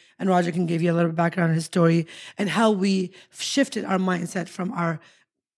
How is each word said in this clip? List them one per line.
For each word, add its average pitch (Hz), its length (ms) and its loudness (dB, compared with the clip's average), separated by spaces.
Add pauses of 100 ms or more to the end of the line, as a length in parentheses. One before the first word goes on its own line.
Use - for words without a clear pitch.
(180)
and 196 100 -2
Roger 180 240 4
can 175 140 0
give 165 160 0
you 170 100 2
a - 20 0
little 170 140 2
bit 165 40 -4
of 160 40 -6
background 170 320 0
on 160 60 2
his 165 100 -2
story 165 420 2 (300)
and 202 140 -2
how 214 220 4
we 190 400 0 (180)
shifted - 560 -2
our 190 100 0
mindset 180 540 -2
from 190 220 -6
our, 165 280 -4 (580)